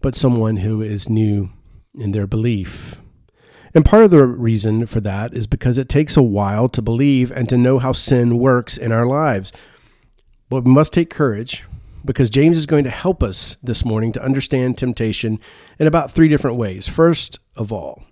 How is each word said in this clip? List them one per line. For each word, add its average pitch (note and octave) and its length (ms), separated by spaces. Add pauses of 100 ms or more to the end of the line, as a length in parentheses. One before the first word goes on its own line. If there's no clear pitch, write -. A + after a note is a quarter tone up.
but C3 120
someone A2 440
who G#2+ 260
is G#2 260
new G#2 400 (460)
in G#2+ 160
their G2+ 160
belief. A2 720 (720)
And D#3 120
part A3 180
of G#3 60
the D3+ 160
reason A2+ 640
for A2+ 140
that G2+ 340
is A2 100
because B2 320
it C3 120
takes D3+ 280
a D3 60
while G#2 460
to B2+ 120
believe B2+ 500
and B2+ 180
to B2+ 80
know B2+ 200
how B2+ 140
sin A#2+ 480
works B2 360
in A#2+ 160
our A#2 140
lives. B2+ 460 (1000)
But B2+ 140
we B2+ 80
must D3 220
take E3+ 180
courage, A#2+ 520 (400)
because B2 280
James D#3 260
is D3+ 80
going D3 200
to B2 40
help F#3 320
us - 400
this B2 240
morning A2+ 280
to - 100
understand C3 540
temptation A2+ 640 (380)
in D#3 80
about D#3 240
three E3 180
different C3+ 300
ways. G2 300
First - 520 (160)
of G#2+ 160
all D#2+ 300 (100)